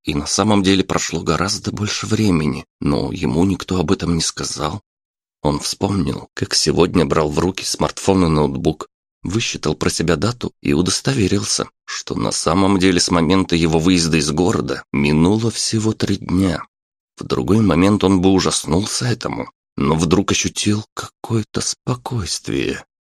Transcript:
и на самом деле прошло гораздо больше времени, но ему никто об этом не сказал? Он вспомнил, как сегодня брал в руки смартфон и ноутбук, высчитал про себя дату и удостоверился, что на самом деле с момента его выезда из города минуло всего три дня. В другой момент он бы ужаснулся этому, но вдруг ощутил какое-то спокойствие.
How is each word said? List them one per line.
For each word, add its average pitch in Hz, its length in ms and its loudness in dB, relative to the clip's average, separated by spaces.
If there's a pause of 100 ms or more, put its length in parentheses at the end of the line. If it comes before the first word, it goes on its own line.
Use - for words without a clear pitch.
и 76 100 -2
на 73 100 -4
самом 101 380 2
деле 95 220 4
прошло 87 360 -4
гораздо 85 520 -2
больше - 340 -6
времени, 85 580 0 (160)
но 67 300 0
ему 78 340 0
никто 92 360 -2
об 82 100 0
этом 85 240 0
не 82 60 0
сказал? - 600 -6 (600)
Он 73 160 0
вспомнил, - 760 -4
как - 220 -4
сегодня 80 500 2
брал 78 240 2
в 73 120 -2
руки 92 240 -2
смартфон 92 600 0
и - 20 4
ноутбук, 76 580 0 (380)
высчитал 85 500 -4
про - 160 -4
себя 85 240 0
дату 104 380 -4 (100)
и - 120 2
удостоверился, 101 960 0 (160)
что - 300 -10
на 53 160 -2
самом 95 480 2
деле 90 220 4
с - 100 0
момента 87 460 2
его 82 240 2
выезда 82 380 2
из 76 120 0
города 73 600 0
минуло 82 580 2
всего 110 440 -2
три 101 240 -2
дня. 90 440 0 (540)
В - 80 -12
другой 87 380 2
момент 95 420 4
он 95 160 4
бы 95 100 4
ужаснулся 92 760 0
этому, 62 440 -4 (260)
но 73 200 0
вдруг 87 340 2
ощутил 104 540 -2 (100)
какое-то - 680 -6
спокойствие. - 1200 -6 (200)